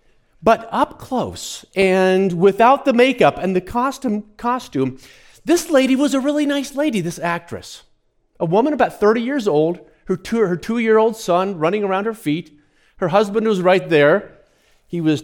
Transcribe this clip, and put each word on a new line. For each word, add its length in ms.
But 280
up 280
close 680
and 600
without 500
the 80
makeup 460
and 180
the 60
costume, 640
costume, 640
this 260
lady 260
was 180
a 60
really 260
nice 300
lady, 240
this 180
actress. 640
A 60
woman 280
about 280
thirty 220
years 260
old, 320
her 100
two, 220
her 180
two-year-old 600
son 420
running 240
around 220
her 100
feet. 440
Her 100
husband 380
was 160
right 260
there. 500
He 140
was 240